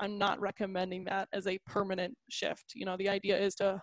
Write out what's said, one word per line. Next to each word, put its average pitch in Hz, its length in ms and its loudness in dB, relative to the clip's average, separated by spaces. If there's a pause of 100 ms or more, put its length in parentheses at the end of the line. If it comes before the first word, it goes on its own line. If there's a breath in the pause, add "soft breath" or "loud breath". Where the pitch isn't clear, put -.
I'm 208 180 -2
not 202 220 2
recommending 185 640 -2
that 196 280 -2
as 196 140 -2
a 190 200 0
permanent 190 500 -2 (140)
shift. - 440 -4
You - 120 -6
know, 185 100 -2
the 196 120 2
idea 196 300 4
is 196 180 2
to 196 260 2